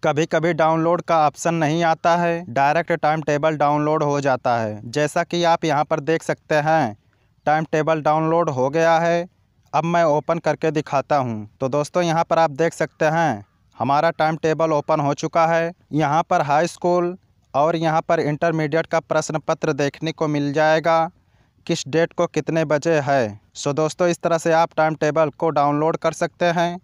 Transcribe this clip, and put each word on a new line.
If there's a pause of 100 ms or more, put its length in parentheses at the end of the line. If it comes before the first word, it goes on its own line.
कभी-कभी
डाउनलोड
का (100)
ऑप्शन
नहीं
आता
है,
डायरेक्ट
टाइम
टेबल
डाउनलोड
हो
जाता
है।
जैसा
कि
आप
यहाँ
पर
देख
सकते
हैं, (500)
टाइम
टेबल
डाउनलोड
हो
गया
है। (440)
अब
मैं
ओपन
करके
दिखाता
हूँ। (120)
तो
दोस्तों,
यहाँ
पर
आप
देख
सकते
हैं, (340)
हमारा
टाइम
टेबल
ओपन
हो
चुका
है। (200)
यहाँ
पर
हाई
स्कूल (380)
और
यहाँ
पर
इंटरमीडिएट
का
प्रश्न
पत्र
देखने
को
मिल
जाएगा, (560)
किस
डेट
को
कितने
बजे
है। (160)
So
दोस्तों,
इस
तरह
से
आप
टाइम
टेबल
को
डाउनलोड
कर
सकते
हैं।